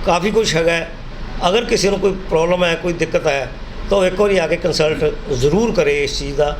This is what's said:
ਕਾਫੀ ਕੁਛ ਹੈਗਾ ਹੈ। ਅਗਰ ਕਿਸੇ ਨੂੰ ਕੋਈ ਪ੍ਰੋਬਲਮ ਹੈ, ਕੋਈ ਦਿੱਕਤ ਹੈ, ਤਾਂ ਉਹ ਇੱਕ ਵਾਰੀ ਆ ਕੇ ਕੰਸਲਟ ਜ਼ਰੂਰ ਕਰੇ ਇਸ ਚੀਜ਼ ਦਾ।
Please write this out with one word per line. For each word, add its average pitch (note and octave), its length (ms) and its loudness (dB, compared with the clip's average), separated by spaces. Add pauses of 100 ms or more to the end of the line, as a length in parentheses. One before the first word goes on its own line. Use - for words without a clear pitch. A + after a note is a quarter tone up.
ਕਾਫੀ F3 240 2
ਕੁਛ G#3 240 2
ਹੈਗਾ E3 180 4
ਹੈ। E3 180 -2 (580)
ਅਗਰ A3 160 2
ਕਿਸੇ G3+ 260 2
ਨੂੰ G3 80 -2
ਕੋਈ G3 140 2 (160)
ਪ੍ਰੋਬਲਮ F3 360 2
ਹੈ, E3+ 100 2
ਕੋਈ E3+ 180 -4
ਦਿੱਕਤ D#3+ 340 -2
ਹੈ, C#3 220 -2 (420)
ਤਾਂ G3+ 80 4
ਉਹ F#3 60 4
ਇੱਕ F#3 160 0
ਵਾਰੀ G3+ 180 4
ਆ E3 80 0
ਕੇ D#3+ 100 0
ਕੰਸਲਟ D#3 480 0 (280)
ਜ਼ਰੂਰ D3+ 400 2
ਕਰੇ C#3+ 320 2
ਇਸ C#3 140 -4
ਚੀਜ਼ C#3+ 180 -6
ਦਾ। D3 240 0